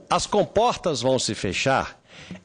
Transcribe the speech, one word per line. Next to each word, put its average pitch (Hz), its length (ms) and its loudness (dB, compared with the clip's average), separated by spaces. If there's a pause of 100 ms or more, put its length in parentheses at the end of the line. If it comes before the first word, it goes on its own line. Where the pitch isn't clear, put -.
as 175 180 0
comportas 196 760 0
vão 131 160 4
se 113 160 -4
fechar, 104 680 0 (440)